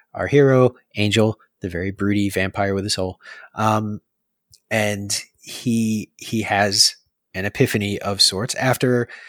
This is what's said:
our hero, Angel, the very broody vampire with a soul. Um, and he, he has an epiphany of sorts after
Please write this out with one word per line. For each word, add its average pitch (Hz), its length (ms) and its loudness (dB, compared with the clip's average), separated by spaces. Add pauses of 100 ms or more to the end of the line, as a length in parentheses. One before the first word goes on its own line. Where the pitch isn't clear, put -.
(140)
our 98 120 -4
hero, 131 480 4 (220)
Angel, 104 420 2 (220)
the 98 80 -6
very 87 240 -4
broody 101 380 0
vampire 98 440 -2
with 98 120 -2
a 104 40 -4
soul. 95 300 -4 (340)
Um, 107 460 -2 (720)
and 104 520 -2 (180)
he, 110 760 -2
he - 260 -6
has 101 540 2 (380)
an 95 100 -6
epiphany 101 560 0
of 101 200 -4
sorts 101 360 0
after 123 520 0 (200)